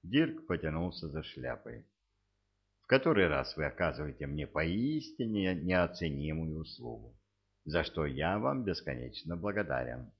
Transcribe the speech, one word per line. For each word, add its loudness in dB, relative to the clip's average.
Дирк 2
потянулся -2
за -6
шляпой. -8
"В -20
который 8
раз 2
вы 0
оказываете -2
мне -4
поистине 0
неоценимую 0
услугу, -12
за 2
что -2
я 0
вам 0
бесконечно -4
благодарен". -2